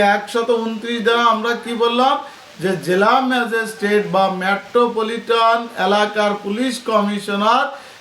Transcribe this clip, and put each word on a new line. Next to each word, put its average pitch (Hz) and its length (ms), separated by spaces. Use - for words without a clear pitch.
একশত 233 340
ঊনত্রিশ 226 420
দ্বারা 233 180
আমরা 220 180
কি 233 80
বললাম? 247 320
যে 185 80
জেলা 196 280
ম্যাজিস্ট্রেট 214 760
বা 190 100
মেট্রোপলিটন 226 1160
এলাকার 208 460
পুলিশ 240 300
কমিশনার 208 760